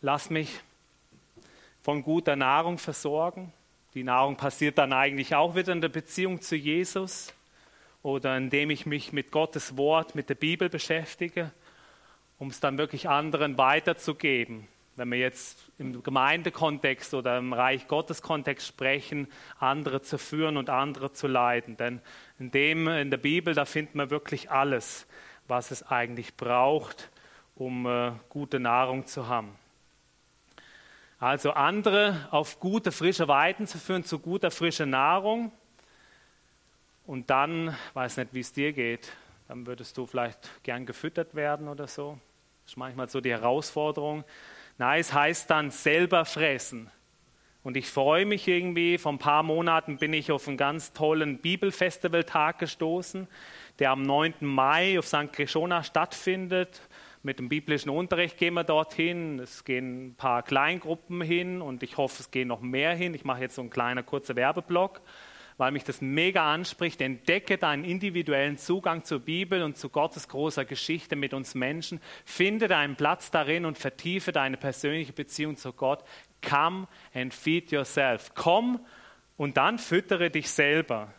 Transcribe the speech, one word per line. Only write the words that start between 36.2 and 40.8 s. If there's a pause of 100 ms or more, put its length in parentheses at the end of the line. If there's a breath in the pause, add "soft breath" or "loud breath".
Und
dann, (160 loud breath)
weiß
nicht,
wie
es
dir
geht, (340 loud breath)
dann
würdest
du
vielleicht (140)
gern